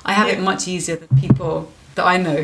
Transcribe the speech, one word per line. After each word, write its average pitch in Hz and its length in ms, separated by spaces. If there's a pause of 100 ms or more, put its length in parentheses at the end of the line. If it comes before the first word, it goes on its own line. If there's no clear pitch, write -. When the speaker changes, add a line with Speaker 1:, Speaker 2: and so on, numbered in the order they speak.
Speaker 1:
I - 80
have 208 160
it 196 100
Speaker 2:
Yeah. 185 60
Speaker 1:
much 190 240
easier 170 260
than 160 140 (100)
people 165 540 (240)
that 180 100
I 180 100
know 170 280